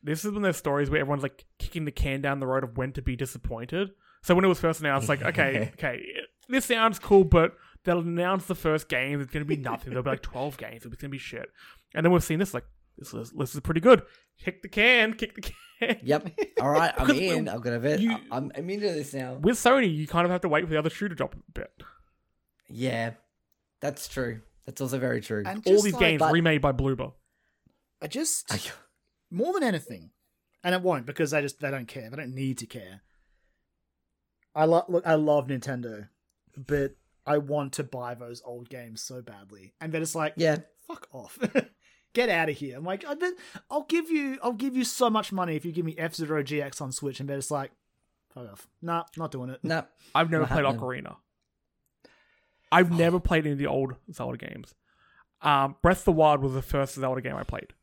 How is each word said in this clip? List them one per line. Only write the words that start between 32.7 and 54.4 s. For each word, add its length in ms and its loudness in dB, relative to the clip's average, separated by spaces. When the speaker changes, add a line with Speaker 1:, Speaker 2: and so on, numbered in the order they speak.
Speaker 3:
I 120 4
lo-, 220 6
look, 180 2
I 80 6
love 340 4
Nintendo, 600 -8
but 380 -2
I 120 2
want 360 -4
to 100 -6
buy 300 -10
those 300 -16
old 240 -14
games 340 -16
so 200 -12
badly, 580 -20
and 120 -6
they're 80 -2
just 140 -4
like, 220 -2
Speaker 2:
Yeah. 220 4
Speaker 3:
"Fuck 260 -16
off, 260 -18
<laughs> 340 -20
get 160 2
out 200 2
of 80 -2
here." 200 -10
I'm 80 -12
like, 220 -6
"I 80 -6
bet 180 -2
I'll 140 -2
give 260 0
you, 320 -2
I'll 100 0
give 240 -4
you 80 2
so 260 2
much 220 0
money 240 -2
if 80 -6
you 80 -6
give 120 -2
me 120 -4
F-Zero 460 -2
G 200 -4
X 180 -10
on 120 -8
Switch," 280 -6
and 80 -8
they're 100 -4
just 120 -8
like, 200 -4
"Fuck 180 -16
off, 160 -20
nah, 220 -4
not 160 -6
doing 180 -8
it." 140 -14
Speaker 2:
Nah, 180 -2
Speaker 1:
I've 160 4
never 120 2
Speaker 2:
not 80 -2
Speaker 1:
played 140 2
Speaker 2:
happening. 160 0
Speaker 1:
Ocarina. 360 -8
I've 200 6
Speaker 2:
Oh. 40 0
Speaker 1:
never 240 4
played 240 2
any 80 0
of 60 -4
the 80 -2
old 300 -2
Zelda 260 -8
games. 360 -14